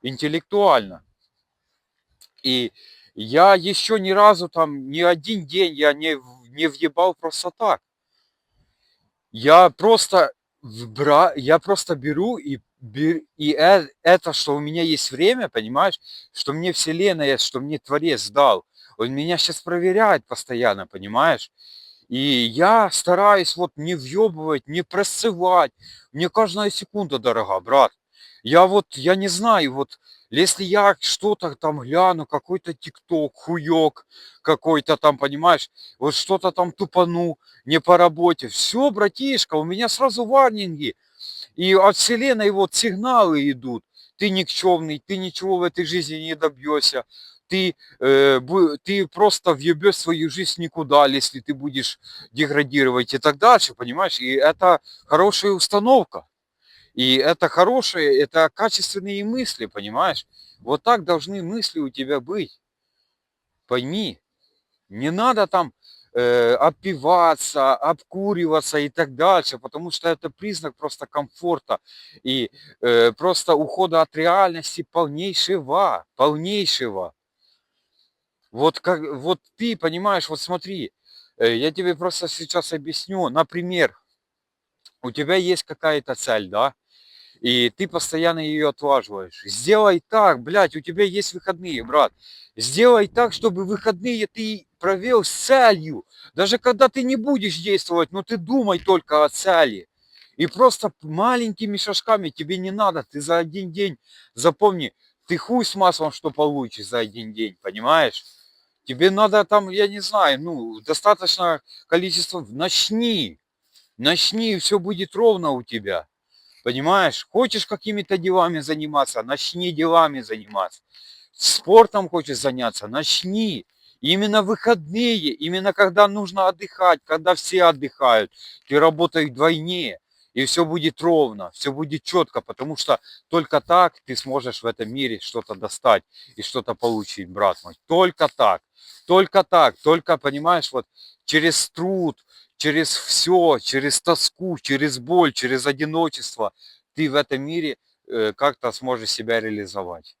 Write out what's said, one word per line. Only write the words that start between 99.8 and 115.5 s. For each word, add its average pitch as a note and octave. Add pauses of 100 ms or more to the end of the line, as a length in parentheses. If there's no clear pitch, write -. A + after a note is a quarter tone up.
И E3
просто G#3+
п-, -
маленькими G#3+
шажками, G3+
тебе D#3+
не F#3
надо, F#3+
ты D3
за E3
один E3+
день, F#3 (360)
запомни, E3+ (360)
ты F3+
хуй A#3+
с -
маслом F3
что -
получишь C3+
за A#2+
один A2
день, G#2+
понимаешь? A#2+ (600)
Тебе C#3+
надо G3+
там, G3+
я G3+
не G3+
знаю, D#3
ну, A2+
достаточно F3 (280)
количество, F3
начни, F3+ (600)
начни, F#3+
и F3+
всё G3+
будет F#3
ровно F#3+